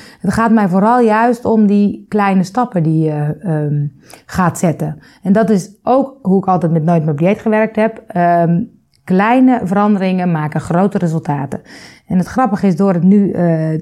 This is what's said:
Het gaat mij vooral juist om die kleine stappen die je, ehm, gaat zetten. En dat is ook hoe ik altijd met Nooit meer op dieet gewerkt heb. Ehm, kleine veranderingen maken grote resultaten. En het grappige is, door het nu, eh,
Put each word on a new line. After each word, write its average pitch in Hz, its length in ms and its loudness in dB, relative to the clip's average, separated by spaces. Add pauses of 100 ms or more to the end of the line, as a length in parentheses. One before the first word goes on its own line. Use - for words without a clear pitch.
(200)
Het 185 140 -2
gaat 226 180 0
mij 214 160 2
vooral 208 320 2
juist 233 460 2
om 220 220 2
die 202 400 0
kleine 196 360 0
stappen 240 400 -2
die 160 200 2
je, 151 360 -2
ehm, 147 480 -2 (380)
gaat 175 320 -2
zetten. 156 420 -4 (220)
En 190 120 0
dat 220 160 2
is 196 200 0 (140)
ook 269 380 0
hoe 190 160 0
ik 190 100 -4
altijd 175 240 0
met 160 120 0
Nooit 170 180 2
meer 156 100 -2
op 147 60 -4
dieet 190 220 0
gewerkt 220 360 -2
heb. 220 320 -2
Ehm, 170 560 0 (400)
kleine 233 600 2
veranderingen 185 680 0
maken 151 300 -4
grote 190 360 0
resultaten. 151 640 -4 (460)
En 180 100 -2
het 175 100 -2
grappige 208 400 -2
is, 175 80 0
door 196 180 2
het 170 100 -2
nu, 202 280 4
eh, 160 380 0 (120)